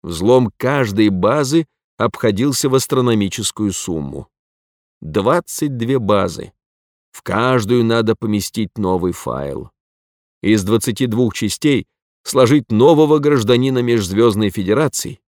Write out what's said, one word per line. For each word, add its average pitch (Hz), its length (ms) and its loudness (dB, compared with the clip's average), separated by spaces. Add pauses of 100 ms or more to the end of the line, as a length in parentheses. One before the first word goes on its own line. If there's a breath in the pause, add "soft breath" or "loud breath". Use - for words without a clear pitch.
Взлом 101 540 2
каждой 110 520 0
базы 131 580 0 (300)
обходился 117 720 -2
в 131 80 2
астрономическую 110 960 0
сумму. 73 560 -8 (720)
Двадцать 127 760 -2
две 120 220 -2
базы. 98 540 -2 (580)
В - 120 -20
каждую 117 640 0
надо 113 300 0
поместить 107 640 -4
новый 92 340 0
файл. 67 580 -8 (680)
Из 104 220 2
двадцати 110 440 -2
двух 117 280 0
частей 117 520 -2 (360)
сложить 131 480 2
нового 147 480 6
гражданина 127 640 2
Межзвездной 107 680 2
Федерации 120 720 -2 (120)